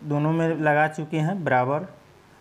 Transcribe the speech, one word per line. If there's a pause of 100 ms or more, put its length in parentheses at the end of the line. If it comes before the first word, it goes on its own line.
दोनों
में
लगा
चुके
हैं
बराबर, (540)